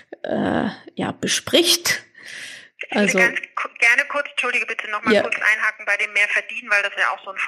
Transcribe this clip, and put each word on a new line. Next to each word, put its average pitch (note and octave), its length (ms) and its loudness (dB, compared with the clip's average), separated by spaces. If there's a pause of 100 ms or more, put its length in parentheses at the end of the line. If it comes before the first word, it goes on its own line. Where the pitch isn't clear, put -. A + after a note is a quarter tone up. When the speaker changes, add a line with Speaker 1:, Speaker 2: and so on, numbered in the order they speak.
(240)
Speaker 1:
äh, - 440 0 (280)
ja, G3 240 -4
bespricht. - 840 0 (840)
Speaker 2:
Ich - 60 -2
würde G#3 60 4
Speaker 1:
Also G3 160 2
Speaker 2:
ganz A#3 200 4 (180)
ku-, - 120 -4 (120)
gerne B3 280 4
kurz, C#4+ 240 -4
entschuldige A#3+ 340 -2
bitte, - 240 -8
noch G#3+ 140 -4
mal A3 100 2
Speaker 1:
Ja. G3+ 80 6
Speaker 2:
kurz - 140 -2
einhaken G#3+ 500 0
bei G3+ 120 0
dem G#3 160 -2
mehr G#3 160 2
verdienen, A3+ 400 -4
weil G3+ 140 6
das G3+ 140 -2
ja F3 140 2
auch - 140 -6
so G3 60 -12
ein F#3 40 -10 (120)